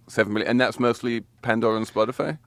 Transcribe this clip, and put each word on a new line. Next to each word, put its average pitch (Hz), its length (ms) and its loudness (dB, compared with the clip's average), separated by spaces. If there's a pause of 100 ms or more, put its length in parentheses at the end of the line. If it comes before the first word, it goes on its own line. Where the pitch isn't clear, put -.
seven 104 260 0
billion, 107 160 -2
and 120 100 4
that's 120 200 0
mostly 120 440 -2 (180)
Pandora 113 360 2
and 110 100 -4
Spotify? 135 600 -2